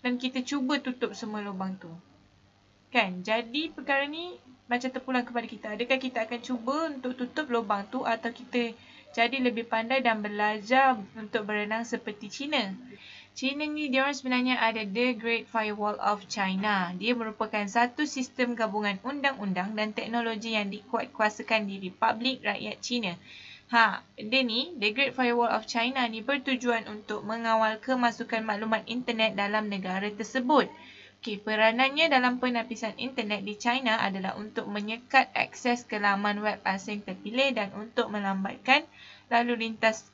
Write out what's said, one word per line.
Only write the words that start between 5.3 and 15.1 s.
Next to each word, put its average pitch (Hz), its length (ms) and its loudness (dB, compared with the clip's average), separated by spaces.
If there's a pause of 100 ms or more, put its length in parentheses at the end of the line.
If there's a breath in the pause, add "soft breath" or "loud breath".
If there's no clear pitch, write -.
kita. 214 240 -12
Adakah 247 240 0
kita 254 320 -2
akan 240 160 -6
cuba 269 480 -2
untuk 254 240 -6
tutup 254 320 -4
lubang 208 400 0
tu 254 160 -4
atau 226 240 0
kita 233 480 -4 (400 loud breath)
jadi 240 240 2
lebih 233 240 2
pandai 233 400 0
dan 220 160 4
belajar 214 720 4 (240)
untuk 214 320 -4
berenang 214 320 0
seperti 220 480 -6
China? 254 480 -2 (580 loud breath)
China 277 280 -2
ni 302 240 -2
diorang 262 240 2
sebenarnya 254 480 0
ada 226 240 2
The 240 320 0